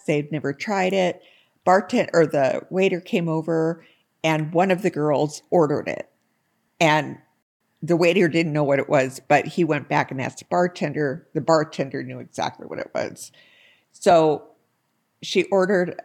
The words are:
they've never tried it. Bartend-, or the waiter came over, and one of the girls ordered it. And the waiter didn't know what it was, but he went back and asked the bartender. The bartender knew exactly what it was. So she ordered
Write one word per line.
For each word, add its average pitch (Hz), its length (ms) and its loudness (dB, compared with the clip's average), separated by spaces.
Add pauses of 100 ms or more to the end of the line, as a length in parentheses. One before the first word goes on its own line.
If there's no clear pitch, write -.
they've 147 260 -2
never 143 200 -4
tried 185 400 -4
it. 185 300 -2 (440)
Bartend-, 190 480 2
or 165 120 6
the 139 440 0
waiter 185 300 0
came 170 280 -2
over, 160 560 -2 (400)
and 156 300 0
one 185 180 4
of 180 100 -2
the 190 80 0
girls 147 600 0
ordered 147 360 2
it. - 220 -8 (720)
And 151 380 0 (640)
the 165 140 0
waiter 175 300 4
didn't 165 280 0
know 151 100 0
what 139 160 2
it - 80 -4
was, 131 400 0
but 147 180 2
he 165 180 -2
went 147 240 -4
back 147 220 -2
and 131 100 -8
asked 120 180 -8
the - 120 -20
bartender. 165 840 -2
The 156 80 -2
bartender 151 600 -2
knew 127 160 -12
exactly - 480 -10
what - 140 -12
it - 140 -10
was. - 360 -8 (640)
So 160 560 2 (760)
she - 220 0
ordered 185 600 0